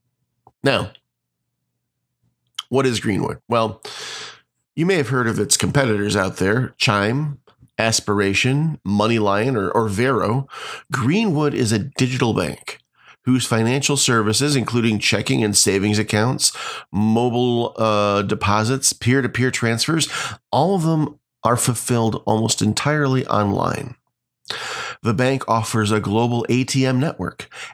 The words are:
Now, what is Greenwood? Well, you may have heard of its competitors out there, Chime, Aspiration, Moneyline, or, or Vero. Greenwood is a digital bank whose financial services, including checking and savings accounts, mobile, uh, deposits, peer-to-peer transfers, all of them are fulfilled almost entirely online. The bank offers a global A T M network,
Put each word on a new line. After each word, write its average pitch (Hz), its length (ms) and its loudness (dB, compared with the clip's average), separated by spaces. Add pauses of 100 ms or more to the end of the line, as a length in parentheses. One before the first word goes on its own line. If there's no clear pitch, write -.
(640)
Now, 123 280 0 (1800)
what 131 160 2
is 117 140 0
Greenwood? - 480 -2
Well, 113 340 0 (920)
you 160 120 0
may 190 80 2
have 135 160 0
heard 127 160 0
of 107 120 0
its 101 200 0
competitors 104 580 0
out 92 220 0
there, 107 400 0
Chime, 120 600 0 (400)
Aspiration, 113 1080 0
Moneyline, 107 680 2
or, 98 160 -2
or 110 200 0
Vero. 117 580 0 (420)
Greenwood 151 640 0
is 110 200 0
a 113 60 2
digital 123 540 0
bank - 460 -4 (480)
whose 127 180 2
financial 123 520 0
services, 120 580 2
including 113 460 0
checking 117 420 0
and 104 140 0
savings 104 420 2
accounts, 107 580 0 (360)
mobile, 117 840 2
uh, 104 460 2
deposits, 107 720 0
peer-to-peer 123 580 0
transfers, 120 580 -2 (440)
all 165 240 2
of 165 80 0
them 160 340 0 (240)
are 120 140 2
fulfilled 117 680 0
almost 110 380 0
entirely 131 640 0
online. - 720 -2 (1080)
The 113 100 0
bank 127 360 0
offers 110 420 0
a 110 80 2
global 117 500 0
A 123 140 2
T 131 240 0
M 127 140 2
network, - 480 -6 (240)